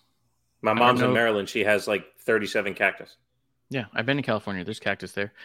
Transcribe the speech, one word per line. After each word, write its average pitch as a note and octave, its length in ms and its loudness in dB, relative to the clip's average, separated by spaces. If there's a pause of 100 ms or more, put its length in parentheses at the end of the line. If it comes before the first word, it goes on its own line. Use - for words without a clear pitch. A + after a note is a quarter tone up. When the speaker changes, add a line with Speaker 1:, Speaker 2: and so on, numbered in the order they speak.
(600)
Speaker 1:
My A2 100 2
Speaker 2:
I - 20 2
don't A2+ 60 2
Speaker 1:
mom's B2 220 6
in B2+ 60 4
Speaker 2:
know. B2+ 60 2
Speaker 1:
Maryland. A2 360 2
She A2 140 -2
has, G#2 240 2
like, G2+ 180 -2 (160)
thirty-seven G#2 520 0
cactus. - 420 -2 (560)
Speaker 2:
Yeah, B2+ 220 -6
I've A2 140 -4
been C#3+ 100 0
to C#3+ 60 -4
California. G2+ 400 -4
There's G#2+ 160 -10
cactus G2 320 -6
there. G2+ 200 -6 (140)